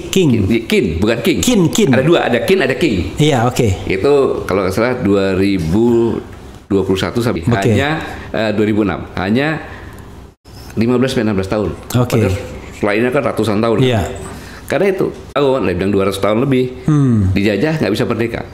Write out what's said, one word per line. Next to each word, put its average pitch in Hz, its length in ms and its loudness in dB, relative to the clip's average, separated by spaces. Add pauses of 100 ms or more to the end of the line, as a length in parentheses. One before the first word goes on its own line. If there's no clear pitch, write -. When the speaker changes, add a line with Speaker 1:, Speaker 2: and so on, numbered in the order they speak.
Speaker 1:
Qing. 180 260 0 (120)
Speaker 2:
Qin, 101 220 0
Qin, 208 220 0 (120)
bukan 104 220 0
King. - 200 0
Speaker 1:
Qin, 233 280 2
Qin. 190 220 2
Speaker 2:
Ada 131 120 4
dua, 156 200 4
ada 117 180 0
Qin, 190 200 2
ada 127 140 0
King. 95 420 -2
Speaker 1:
Iya, 147 300 2
oke. 107 400 0
Speaker 2:
Itu 139 280 2 (300)
kalau 98 180 0
nggak 95 100 0
salah 113 260 0
dua 95 360 2
ribu 101 800 2 (500)
dua 98 180 2
puluh 95 120 0
satu 90 240 -2
sampai 110 220 0
Speaker 1:
Oke. 110 240 0
Speaker 2:
hanya, 139 340 2 (300)
eh, 107 220 -2
dua 104 120 0
ribu 104 200 2
enam. 87 200 -2 (100)
Hanya 131 460 -2 (1120)
lima 117 220 2
belas 127 160 2
sampai 123 120 -2
enam 107 100 0
belas 95 140 -2
tahun. 104 220 -2 (260)
Speaker 1:
Oke. 123 220 0
Speaker 2:
Padahal 98 160 2 (420)
selainnya 107 340 0
kan 127 140 0
ratusan 107 340 0
tahun. 113 220 2
Speaker 1:
Iya. 127 220 2 (640)
Speaker 2:
Karena 180 240 0
itu, 190 160 0 (260)
tahun, 135 320 2
dia 92 100 0
bilang 92 160 -2
dua 98 160 2
ratus 98 140 -2
tahun 107 200 0
lebih. 131 240 2 (200)
Speaker 1:
Hmm. 123 480 4
Speaker 2:
Dijajah, 104 460 2
nggak 107 120 0
bisa 110 140 0
merdeka. 117 380 -2 (120)